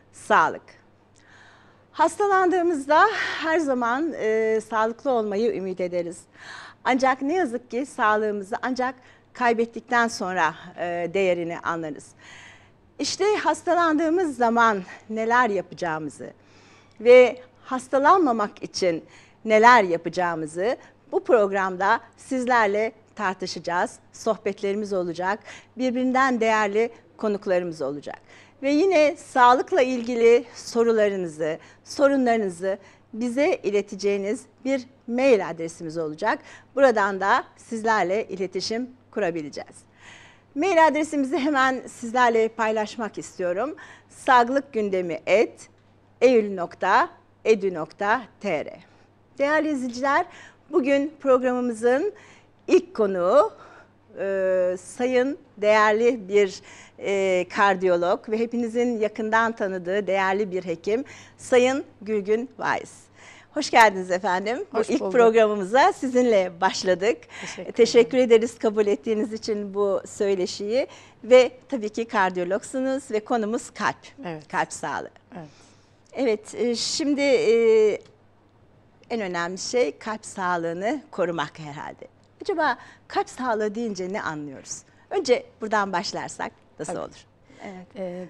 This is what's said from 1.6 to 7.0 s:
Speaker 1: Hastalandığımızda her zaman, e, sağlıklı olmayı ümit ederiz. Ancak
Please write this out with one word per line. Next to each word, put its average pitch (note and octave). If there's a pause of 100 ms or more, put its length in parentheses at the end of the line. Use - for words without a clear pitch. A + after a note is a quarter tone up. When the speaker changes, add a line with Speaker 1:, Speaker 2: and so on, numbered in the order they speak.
Speaker 1:
Hastalandığımızda E4+ (380)
her D#4+
zaman, C4
e, A3 (100)
sağlıklı A3+
olmayı G#3+
ümit F#3
ederiz. F3 (640)
Ancak C4